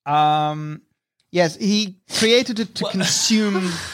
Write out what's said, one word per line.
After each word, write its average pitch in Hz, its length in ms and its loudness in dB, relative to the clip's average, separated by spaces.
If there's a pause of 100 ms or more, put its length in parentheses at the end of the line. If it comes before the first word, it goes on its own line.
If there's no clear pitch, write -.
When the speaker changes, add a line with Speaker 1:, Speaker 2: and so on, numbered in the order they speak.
Speaker 1:
Um, 151 760 0 (500)
yes, 165 240 2
he 208 420 0 (200)
created 233 420 2
it 220 160 -6
to - 80 -4
Speaker 2:
What? - 80 -6
Speaker 1:
consume, 190 800 0 (220)